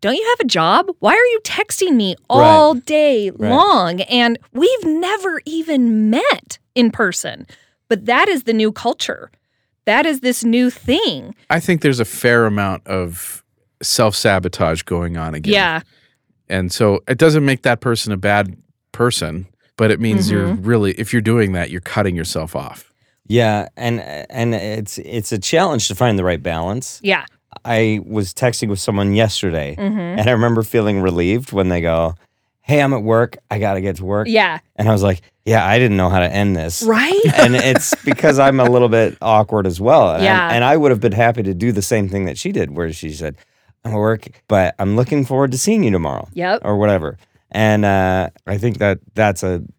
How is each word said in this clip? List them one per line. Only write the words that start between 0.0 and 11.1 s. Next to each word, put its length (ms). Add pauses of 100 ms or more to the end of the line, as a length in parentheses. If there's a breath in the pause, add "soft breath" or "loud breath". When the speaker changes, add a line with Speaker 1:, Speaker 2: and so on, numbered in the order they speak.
Speaker 1:
"Don't 160
you 140
have 100
a 80
job? 380 (140)
Why 120
are 200
you 120
texting 520
me 120
Speaker 2:
Right. 80 (140)
Speaker 1:
all 440
day 560
Speaker 2:
Right. 200
Speaker 1:
long?" 520
And 360 (160)
we've 320
never 580
even 680
met 480 (160)
in 160
person. 560 (420 soft breath)
But 180
that 220
is 160
the 100
new 180
culture. 580 (540)
That 220
is 140
this 220
new 280
thing. 640 (160)